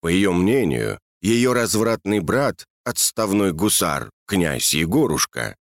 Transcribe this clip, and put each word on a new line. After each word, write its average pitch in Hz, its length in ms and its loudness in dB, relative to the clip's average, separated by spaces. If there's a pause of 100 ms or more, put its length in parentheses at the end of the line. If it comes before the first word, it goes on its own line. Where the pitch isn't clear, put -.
По 85 80 -4
ее 95 240 2
мнению, 87 640 0 (220)
ее 117 320 2
развратный 110 680 0
брат, 110 440 -2 (200)
отставной 101 680 0
гусар, 78 580 -2 (160)
князь 82 460 -2
Егорушка 80 880 -2